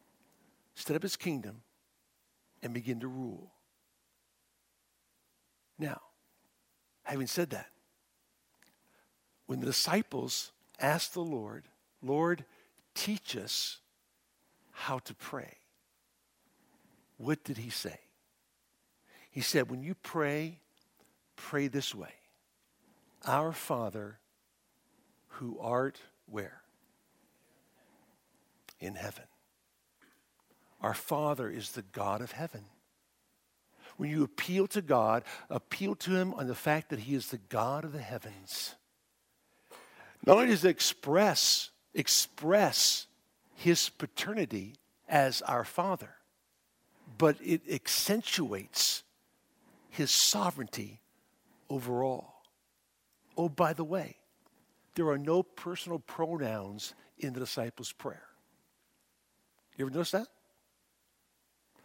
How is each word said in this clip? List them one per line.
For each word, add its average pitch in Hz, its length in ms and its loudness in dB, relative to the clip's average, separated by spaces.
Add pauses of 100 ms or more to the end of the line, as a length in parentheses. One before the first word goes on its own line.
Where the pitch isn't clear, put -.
(760)
set - 200 -2
up 160 60 -2
his 190 140 -4
kingdom, 117 480 -6 (1000)
and 120 120 -8
begin 120 260 -4
to 127 80 -6
rule. 120 460 -10 (2250)
Now, 147 220 -6 (1000)
having 135 240 -4
said 175 240 -2
that, 98 200 -10 (1700)
when 127 160 -4
the 120 40 -4
disciples 135 840 -2 (280)
asked 151 340 2
the 175 100 -6
Lord, 123 460 -8 (320)
"Lord, 151 440 0 (480)
teach - 420 -6
us - 440 -4 (920)
how - 280 -6
to - 140 -12
pray," - 460 -12 (1600)
what 139 260 -2
did 123 140 -6
he 117 120 -8
say? - 380 -8 (1200)
He 131 120 -8
said, 123 280 2
"When 127 120 -6
you 175 140 -8
pray, 156 640 -4 (760)
pray 143 320 0
this 135 260 -2
way. 92 220 -14 (1080)
Our 147 300 2
Father 107 640 -4 (1080)
who 120 320 -10
art" 123 420 0 (240)
where? 104 380 -10 (2250)
In 98 160 -10
heaven. 101 320 -10 (1500)
Our 107 160 0
Father 147 540 -2
is 98 240 -8
the 110 100 -8
God 101 380 -2
of 123 100 -10
heaven. 123 340 -10 (1300)
When 147 120 -2
you 151 140 4
appeal 190 460 2
to 208 120 -2
God, 120 420 4 (260)
appeal - 480 -2
to 185 180 0
him 185 180 2
on 135 140 -4
the 127 80 -2
fact 156 340 0
that 120 120 -6
he 131 120 -4
is 127 160 -2
the 127 80 -6
God 123 460 -2
of 156 80 -10
the 143 100 -8
heavens. 104 760 -10 (1500)
Not 196 120 12
only 247 100 6
does 185 180 6
it 180 40 8
express, - 1000 4 (240)
express - 1120 4 (480)
his - 360 4
paternity 131 840 -4 (320)
as 139 360 4
our 120 220 0
Father, 180 520 -2 (1000)
but 151 240 6
it 160 280 0
accentuates - 1300 0 (840)
his 143 200 0
sovereignty 113 920 2 (680)
over 123 340 0
all. - 400 -4 (920)
Oh, 170 120 2
by 160 240 4
the 165 100 -4
way, 160 360 -4 (760)
there 165 140 2
are 139 80 4
no 160 260 4
personal 175 560 -8
pronouns 113 960 -4 (220)
in 135 160 -4
the 123 60 -8
disciples' 120 520 -6
prayer. - 380 -12 (1500)
You 135 100 -4
ever 131 80 -4
notice 165 180 -2
that? 202 160 0 (1600)